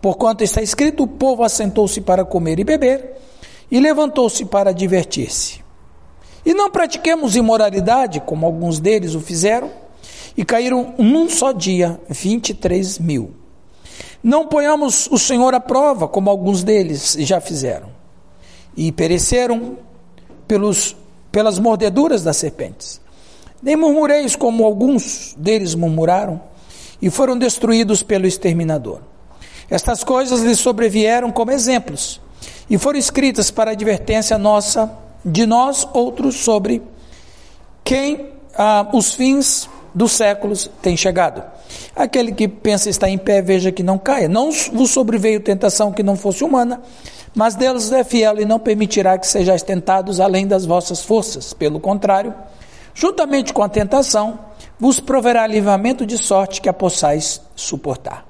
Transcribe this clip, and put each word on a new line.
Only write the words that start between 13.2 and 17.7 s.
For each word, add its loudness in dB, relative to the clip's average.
Não 4
ponhamos 2
o 2
Senhor 2
à 2
prova, 2
como 0
alguns 0
deles 0
já 0
fizeram, -6